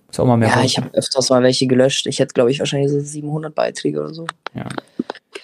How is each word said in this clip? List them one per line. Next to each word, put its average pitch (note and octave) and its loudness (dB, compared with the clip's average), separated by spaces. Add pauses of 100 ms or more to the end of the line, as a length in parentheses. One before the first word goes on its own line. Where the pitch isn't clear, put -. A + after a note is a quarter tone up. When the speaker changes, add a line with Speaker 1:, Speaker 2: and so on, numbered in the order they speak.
Speaker 1:
Muss - -8
auch - 4
mal B2 6
mehr A2+ 4
Speaker 2:
Ja, A2 2
Speaker 1:
posten. B2 4
Speaker 2:
ich - 0
hab B2+ -4
öfters - 0
mal B2+ 4
welche B2+ 2
gelöscht. B2+ 2
Ich - -4
hätte, C3+ 0
glaub B2 4
ich, C#3+ 0
wahrscheinlich C#3 0
so C#3+ 0
siebenhundert D3+ -8
Beiträge - -4
oder D3+ -8
so. E3 -14 (280)
Speaker 1:
Ja. - -8 (760)